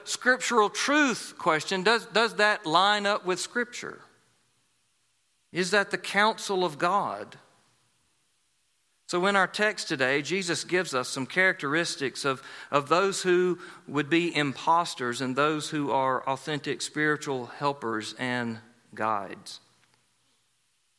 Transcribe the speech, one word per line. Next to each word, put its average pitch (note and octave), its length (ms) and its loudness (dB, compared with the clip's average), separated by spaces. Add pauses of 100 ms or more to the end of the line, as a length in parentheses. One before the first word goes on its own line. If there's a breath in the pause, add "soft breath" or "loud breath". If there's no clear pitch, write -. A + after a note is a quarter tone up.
scriptural A#3+ 680 2
truth C#4 680 0
question. F3 440 0
Does, G#3 260 2
does G3+ 280 0
that G#3 300 2
line G3 400 4
up G3+ 200 0
with F3+ 140 -2
Scripture? - 600 -8 (1500)
Is F3+ 200 -2
that G3 200 2
the F#3 60 0
counsel G3+ 680 0
of D3+ 140 -2
God? D3 600 -2 (1700)
So F3+ 180 0
in G3+ 100 4
our F#3 120 4
text G#3 400 -2
today, C#3 340 2
Jesus E3+ 420 -2
gives E3+ 300 -2
us B2+ 160 -2
some C3 160 -6
characteristics D#3+ 1000 0
of, C3+ 180 -2 (280 loud breath)
of C#3 180 2
those F#3 360 2
who F3+ 360 4 (280 loud breath)
would C#3 220 -2
be E3+ 260 2
imposters D3 840 0
and B2+ 160 -2
those D3+ 340 0
who C#3+ 220 -2
are C3 360 2
authentic C#3 540 -4
spiritual D3 640 -2
helpers A#2 720 -4
and A#2+ 400 -4 (340)
guides. G#2+ 680 -4 (1400)